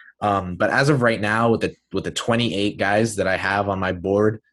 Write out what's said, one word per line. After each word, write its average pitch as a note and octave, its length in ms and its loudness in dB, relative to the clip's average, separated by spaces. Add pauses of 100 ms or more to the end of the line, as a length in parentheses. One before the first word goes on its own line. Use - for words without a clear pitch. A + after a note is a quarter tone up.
(220)
Um, F#2+ 340 -2
but G#2 140 0
as C3+ 180 2
of C#3 140 4
right A2+ 180 2
now, A2 300 2
with A2 120 2
the, F#2 120 -4 (180)
with F#2+ 120 -4
the F2+ 80 -6
twenty-eight G#2 680 -2
guys G#2 380 0
that G2 100 -2
I F#2+ 100 0
have G2 320 0
on F#2+ 120 -2
my F#2 120 0
board, G2+ 480 0 (120)